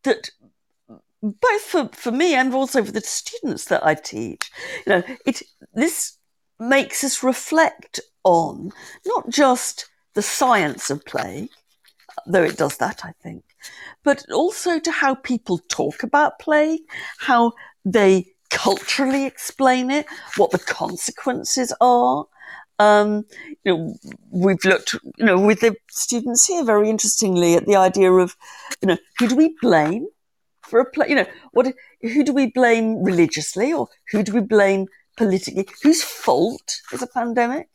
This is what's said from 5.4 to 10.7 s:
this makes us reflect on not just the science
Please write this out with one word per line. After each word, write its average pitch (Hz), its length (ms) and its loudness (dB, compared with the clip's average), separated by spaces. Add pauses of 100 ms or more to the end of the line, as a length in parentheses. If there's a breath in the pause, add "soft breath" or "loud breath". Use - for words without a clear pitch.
this - 440 -4 (420)
makes 269 440 0
us 269 200 -4
reflect - 760 -2 (240)
on 170 480 0 (340 loud breath)
not 403 240 -4
just 254 600 0 (240)
the 262 80 -2
science 196 680 -2